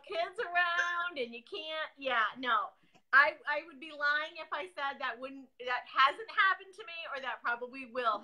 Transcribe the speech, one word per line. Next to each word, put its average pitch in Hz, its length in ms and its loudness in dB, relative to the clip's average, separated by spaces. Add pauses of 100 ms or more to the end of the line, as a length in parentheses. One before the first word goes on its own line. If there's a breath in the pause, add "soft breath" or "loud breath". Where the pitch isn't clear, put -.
kids 359 380 -4
around 349 760 0
and 233 160 -4
you 240 140 -12
can't, 311 480 -6
yeah, 247 300 0 (120)
no. 226 360 0 (400)
I, 294 320 6
I 294 240 -2
would 277 80 -20
be 311 160 -14
lying 294 480 0
if 311 100 -14
I 320 220 -4
said 277 240 -4
that 247 220 -4
wouldn't, 269 260 -12 (160)
that 247 240 -2
hasn't 381 480 4
happened 381 400 4
to 427 100 -14
me 339 140 -10 (160)
or 262 80 -6
that 240 180 -6
probably 247 540 -4
will 226 300 2